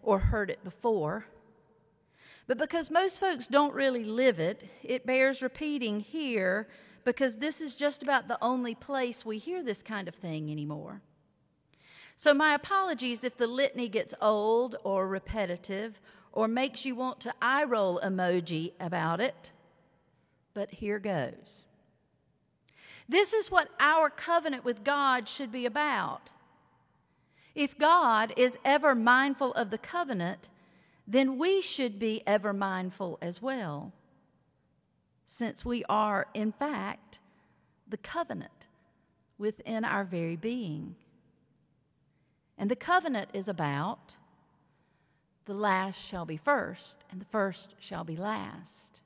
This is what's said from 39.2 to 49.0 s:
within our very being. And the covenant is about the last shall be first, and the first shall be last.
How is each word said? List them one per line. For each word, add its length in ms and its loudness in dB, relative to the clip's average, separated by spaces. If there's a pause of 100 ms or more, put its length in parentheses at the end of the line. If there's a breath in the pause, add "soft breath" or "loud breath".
within 440 -4
our 200 0
very 320 -2
being. 600 -6 (1600)
And 120 -2
the 60 2
covenant 580 0
is 160 -6
about 640 -4 (1300)
the 80 -10
last 460 0
shall 260 -8
be 120 -6
first, 720 -2
and 100 -12
the 60 -16
first 540 -4
shall 240 -10
be 120 -8
last. 920 -10